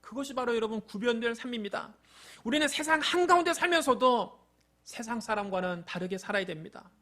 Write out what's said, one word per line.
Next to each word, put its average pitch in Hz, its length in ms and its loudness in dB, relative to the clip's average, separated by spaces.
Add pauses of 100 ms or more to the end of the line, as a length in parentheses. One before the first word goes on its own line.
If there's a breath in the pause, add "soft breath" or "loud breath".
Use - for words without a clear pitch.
그것이 277 320 -10
바로 240 240 -2
여러분 220 240 -2
구별될 233 540 -2
삶입니다. 226 580 -8 (520 loud breath)
우리는 294 220 2
세상 302 340 2
한가운데 349 520 4
살면서도 262 840 2 (460)
세상 226 360 -8
사람과는 185 640 -2
다르게 180 320 -6
살아야 196 300 -2
됩니다. 160 420 -12 (140)